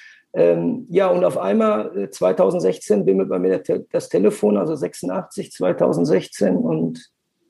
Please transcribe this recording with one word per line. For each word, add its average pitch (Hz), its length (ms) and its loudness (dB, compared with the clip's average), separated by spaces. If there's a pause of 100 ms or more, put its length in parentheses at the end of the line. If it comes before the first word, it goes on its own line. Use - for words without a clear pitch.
(320)
Ähm, 170 560 2
ja, 185 200 2
und 180 160 2
auf - 120 0
einmal, 190 640 0
äh, - 120 -6
zweitausendsechzehn 180 960 0
bimmelt 190 240 2
bei - 120 -2
mir 180 80 0
der - 160 0
Te-, - 260 -4
das - 180 -4
Telefon, 208 480 2
also 165 200 -2
sechsundachtzig, 180 720 -8
zweitausendsechzehn, 175 1040 0
und - 540 -4 (380)